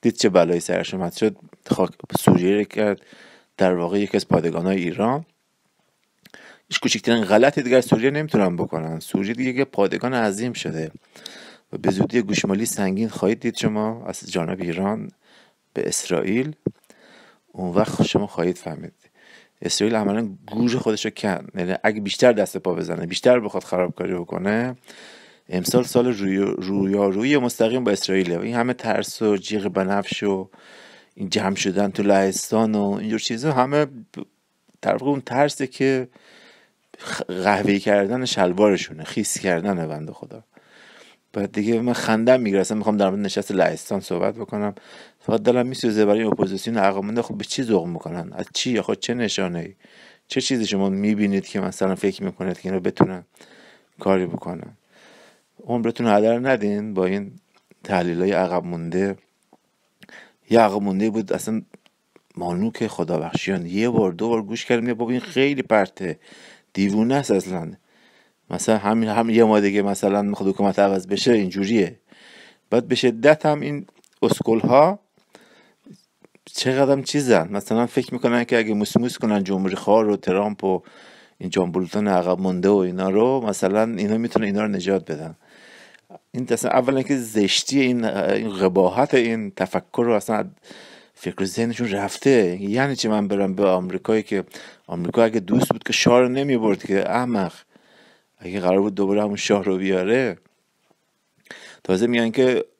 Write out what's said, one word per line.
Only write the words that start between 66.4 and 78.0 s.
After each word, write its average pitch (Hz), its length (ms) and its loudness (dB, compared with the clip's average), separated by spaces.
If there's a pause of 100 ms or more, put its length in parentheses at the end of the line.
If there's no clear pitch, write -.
دیوونه 104 420 2
است 139 160 -2
اصلاً. 92 420 -2 (800)
مثلاً 110 280 0
همین، 110 300 0
هم 113 220 0
یه 113 140 6
ما 107 160 6
دیگه 101 220 2
مثلاً 98 400 0
می‌خواد 101 260 -2
حکومت 98 300 0
عوض 98 280 2
بشه، 101 260 0
اینجوریه. 98 640 0 (760)
بعد 120 180 0
به 127 60 2
شدت 127 520 4
هم 151 140 2
این 147 260 -6 (360)
اسکل‌ها 123 760 4 (1500)
چقدر 131 480 2
هم 139 100 2
چیزن، 120 480 2
مثلاً 110 360 0
فکر 123 280 -2